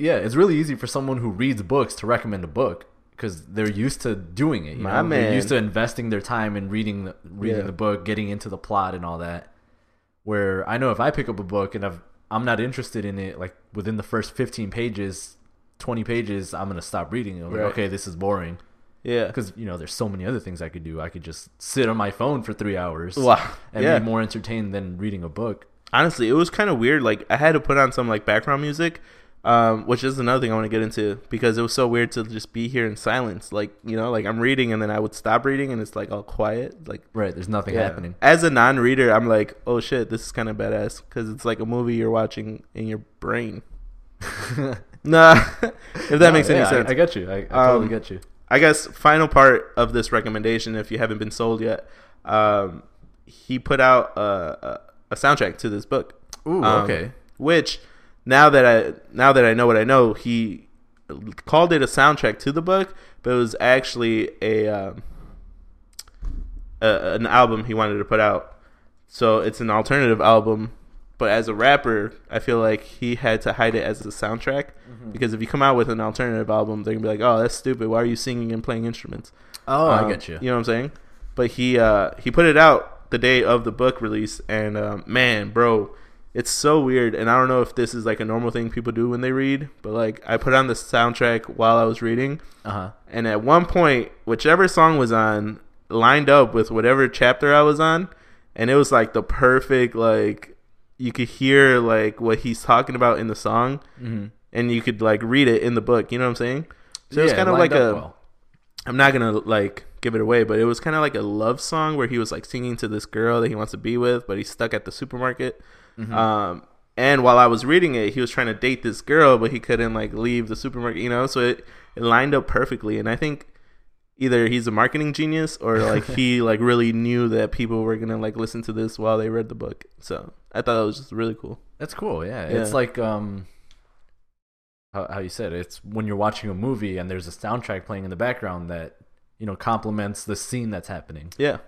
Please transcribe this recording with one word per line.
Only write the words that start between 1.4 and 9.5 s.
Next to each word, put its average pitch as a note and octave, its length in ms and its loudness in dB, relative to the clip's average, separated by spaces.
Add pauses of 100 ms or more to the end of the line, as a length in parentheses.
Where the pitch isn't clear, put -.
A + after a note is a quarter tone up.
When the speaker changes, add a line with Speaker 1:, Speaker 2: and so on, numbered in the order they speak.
Speaker 1:
books B2+ 320 -2
to - 120 -12
recommend A2 360 -2
a E2+ 40 -10
book F2 380 -4 (320)
'cause F2 300 -10
they're G#2+ 220 -2
used G#2+ 320 -4
to A2+ 140 -4
doing F#2+ 500 -4
it, D2+ 120 -12
you A#2 60 -8
Speaker 2:
My G#2 180 -2
Speaker 1:
know? E3+ 80 -2
They're A#2+ 240 2
used - 160 -2
Speaker 2:
man. C3 120 2
Speaker 1:
to G#2+ 40 -2
investing A2+ 440 -4
their G#2 120 -2
time G#2+ 340 -4
in G2 140 -6
reading G#2 360 -4
the, F#2 100 -14 (100)
reading G2+ 360 -4
Speaker 2:
Yeah. F#2+ 40 -8
Speaker 1:
the G2 80 -8
book, G2+ 320 -4
getting G#2 240 -4
into G2+ 180 -10
the F#2+ 100 -10
plot F#2+ 360 -4
and F2+ 100 -10
all E2+ 140 -8
that. E2+ 340 -12 (720)